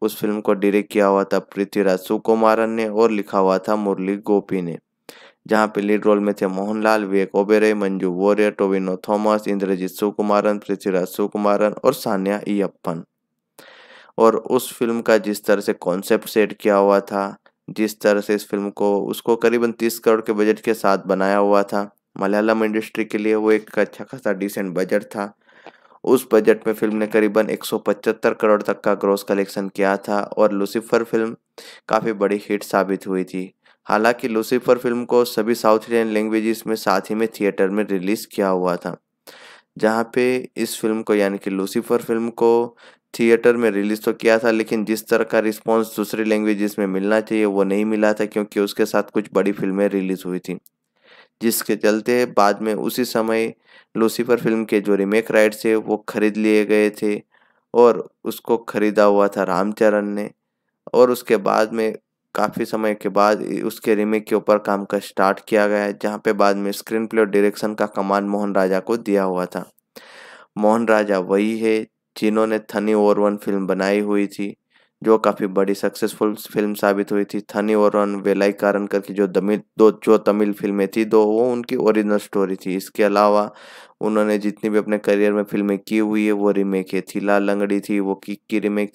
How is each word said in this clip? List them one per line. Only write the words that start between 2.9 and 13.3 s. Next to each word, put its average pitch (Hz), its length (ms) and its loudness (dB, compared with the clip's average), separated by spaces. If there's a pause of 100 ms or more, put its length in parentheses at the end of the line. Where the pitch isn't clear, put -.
लिखा 104 280 -2
हुआ 95 200 4
था 107 180 -2
मुरली 98 420 -2
गोपी 98 440 -2
ने, 85 140 -8 (720)
जहाँ 107 200 2
पे 107 140 -4
लीड 101 240 0
रोल 104 160 4
में 101 140 0
थे 101 140 -2
मोहनलाल, 107 560 0
विवेक 95 300 -2
ओबेरॉय, 107 400 4
मंजू 98 400 -2
वारियर, 104 360 2
टोविनो 95 460 -2 (120)
थॉमस, 107 400 0
इंद्रजीत 95 420 -2
सुकुमारन, 104 680 0
पृथ्वीराज 95 480 -2
सुकुमारन 104 680 -2 (100)
और 127 100 4
सान्या 101 440 -2
अय्यप्पन। 95 640 -4 (1160)